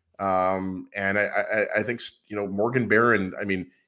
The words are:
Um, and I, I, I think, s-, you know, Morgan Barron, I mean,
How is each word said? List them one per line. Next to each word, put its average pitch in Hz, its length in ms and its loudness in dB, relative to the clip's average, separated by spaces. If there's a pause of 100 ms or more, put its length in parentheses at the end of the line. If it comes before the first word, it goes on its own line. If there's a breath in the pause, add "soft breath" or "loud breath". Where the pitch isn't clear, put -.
(180)
Um, 92 800 0
and 98 220 0
I, 104 60 4
I, 104 560 0
I 107 40 0
think, 120 180 -4
s-, - 260 -12
you 104 80 -10
know, 101 120 -2
Morgan 110 400 0
Barron, 107 520 4
I 104 60 -6
mean, 92 260 -4 (160 soft breath)